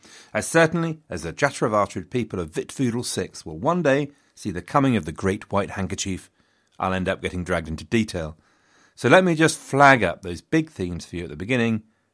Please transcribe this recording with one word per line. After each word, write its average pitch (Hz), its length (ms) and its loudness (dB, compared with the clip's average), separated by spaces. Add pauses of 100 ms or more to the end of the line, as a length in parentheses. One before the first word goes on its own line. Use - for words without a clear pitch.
(320)
as 107 140 -4
certainly 165 540 2 (100)
as - 120 -8
the 82 100 -6
Jataravardhrid 107 760 0
people 113 300 -4
of 82 140 -6
Vitfudel 120 520 -4
six - 400 -8
will 78 140 -10
one 165 240 0
day 139 300 2 (240)
see 101 160 -8
the 85 100 -6
coming 135 320 2
of 87 120 0
the 82 40 -6
Great 95 400 -4
White 98 200 -2
Handkerchief, 92 600 -6 (480)
I'll 92 160 -2
end 92 140 -2
up 95 120 -2
getting 90 220 -6
dragged 82 240 -2
into 80 180 -8
detail. 90 540 -4 (560)
So - 140 -2
let 185 160 8
me 175 100 2
just 160 240 2
flag 135 460 6
up 82 180 -4
those 87 180 -8
big 156 300 -2
themes 87 340 -6
for - 120 -12
you 87 80 -6
at 82 60 -12
the 73 60 -12
beginning, 113 460 0 (320)